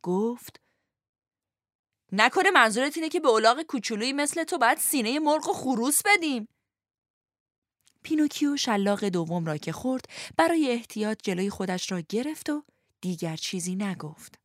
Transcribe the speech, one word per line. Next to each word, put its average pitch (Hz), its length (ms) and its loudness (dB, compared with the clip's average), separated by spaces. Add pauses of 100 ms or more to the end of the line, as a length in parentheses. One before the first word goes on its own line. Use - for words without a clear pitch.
گفت: 214 580 -4 (1500)
"نکنه 262 380 4
منظورت 262 460 4
اینه 320 120 -2
که 330 120 -2
به 302 80 2
الاغ 226 340 6
کوچولویی 233 500 -4
مثل 294 320 -2
تو 339 140 -4
باید 247 200 4
سینه 254 400 0
مرغ 302 300 0
و 403 40 2
خروس 262 520 0
بدیم؟" 320 440 0 (1500)
پینوکیو 294 540 0
شلاق 202 480 0
دوم 175 400 -2
را 156 120 -2
که 151 160 -8
خورد 254 320 -4 (320)
برای 330 340 2
احتیاط 220 520 -4
جلوی 190 280 -2
خودش 185 420 -4
را 180 80 -4
گرفت 269 500 -6
و 294 120 -2 (380)
دیگر 170 360 -4
چیزی 180 380 -6
نگفت. 185 600 -8 (100)